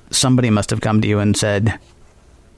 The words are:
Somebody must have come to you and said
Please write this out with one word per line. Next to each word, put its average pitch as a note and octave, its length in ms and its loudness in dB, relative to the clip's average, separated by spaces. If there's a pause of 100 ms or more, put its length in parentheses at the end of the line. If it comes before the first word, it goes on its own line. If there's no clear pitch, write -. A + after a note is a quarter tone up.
(120)
Somebody B2+ 380 2
must G#2 200 0
have A2+ 100 -4
come G#2+ 220 0
to G#2 60 -2
you G#2 120 0
and G#2 160 0
said G#2 440 -2 (800)